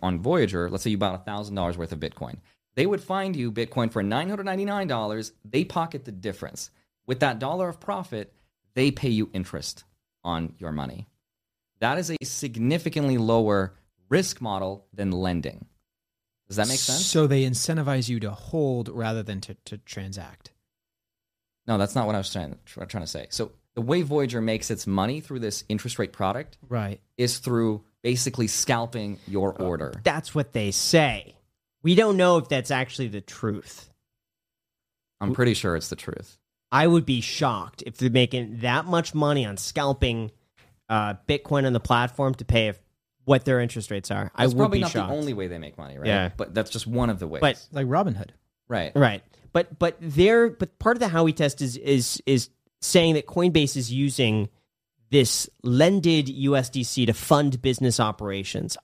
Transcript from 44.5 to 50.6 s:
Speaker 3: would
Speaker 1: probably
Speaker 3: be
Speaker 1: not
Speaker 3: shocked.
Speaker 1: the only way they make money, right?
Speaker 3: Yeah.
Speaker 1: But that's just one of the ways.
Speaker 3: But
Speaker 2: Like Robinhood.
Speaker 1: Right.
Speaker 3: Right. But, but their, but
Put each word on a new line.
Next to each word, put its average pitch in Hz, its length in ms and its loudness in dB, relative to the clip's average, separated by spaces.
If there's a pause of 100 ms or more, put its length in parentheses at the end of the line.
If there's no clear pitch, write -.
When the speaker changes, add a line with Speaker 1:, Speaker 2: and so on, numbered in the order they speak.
Speaker 3:
would 127 60 2
Speaker 1:
probably 202 180 4
Speaker 3:
be - 40 2
Speaker 1:
not 170 80 0
Speaker 3:
shocked. 98 180 -2
Speaker 1:
the 139 60 0
only 147 180 -4
way 98 140 -4
they 87 120 -8
make 73 180 -14
money, 69 200 -14
right? 73 100 -4
Speaker 3:
Yeah. 95 280 2
Speaker 1:
But - 200 -6
that's 107 160 0
just - 160 -6
one 120 220 0
of 98 100 -2
the 87 80 -6
ways. 76 140 -4
Speaker 3:
But 135 300 0
Speaker 2:
Like 143 140 -4
Robinhood. 131 440 -2 (380)
Speaker 1:
Right. 92 280 -2
Speaker 3:
Right. 117 260 4 (320)
But, 170 240 0
but 170 220 0
their, 190 500 4
but - 300 -6